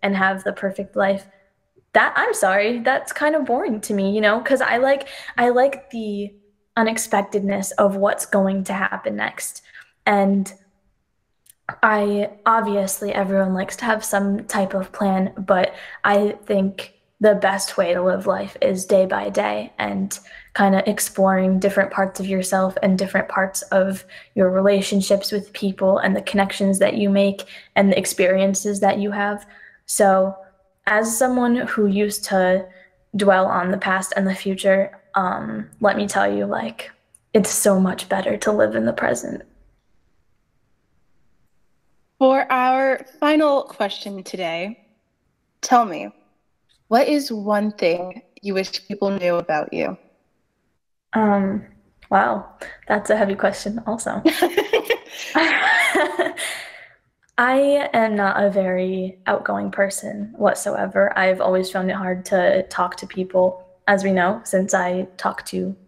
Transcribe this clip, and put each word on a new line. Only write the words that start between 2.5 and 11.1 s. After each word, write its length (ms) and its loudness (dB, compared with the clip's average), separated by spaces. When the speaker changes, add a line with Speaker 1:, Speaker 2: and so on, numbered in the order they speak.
Speaker 1:
that's 320 0
kind 240 0
of 100 0
boring 360 -2
to 120 -6
me, 180 0
you 100 0
know, 200 4
'cause 200 2
I 160 0
like, 300 2
I 120 4
like 420 2
the 420 -6
unexpectedness 1000 0
of 220 2
what's 300 -2
going 400 0
to 80 -6
happen 420 -4
next. 480 -8
And 480 2